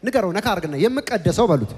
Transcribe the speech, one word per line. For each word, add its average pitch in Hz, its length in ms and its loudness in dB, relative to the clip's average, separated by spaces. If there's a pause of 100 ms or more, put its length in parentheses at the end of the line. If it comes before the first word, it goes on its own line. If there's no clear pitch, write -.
ንገረው፣ 233 300 0
ነካ 202 160 -2
አርግና 170 280 -4
«የምቀደሰው» 214 680 0
በሉት፣ 135 320 2